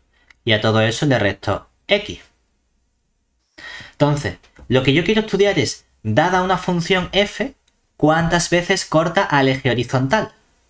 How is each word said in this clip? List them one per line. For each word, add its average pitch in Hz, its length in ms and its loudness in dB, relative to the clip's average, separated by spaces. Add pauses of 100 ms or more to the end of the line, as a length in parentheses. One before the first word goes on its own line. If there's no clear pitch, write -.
(460)
y 113 80 2
a 107 80 0
todo 110 200 2
eso 113 240 -2
le 127 140 2
resto 101 500 -4 (180)
x. 190 340 -2 (1700)
Entonces, 147 460 -2 (320)
lo 127 120 4
que 135 120 2
yo 170 100 2
quiero 214 180 2
estudiar 196 380 0
es, - 260 -4 (180)
dada 165 380 2
una 185 160 0
función 175 540 -2
f, 208 420 -2 (440)
¿cuántas 165 520 2
veces 175 360 0
corta 160 380 0
al 135 260 2
eje 131 200 0
horizontal? 131 600 -2 (380)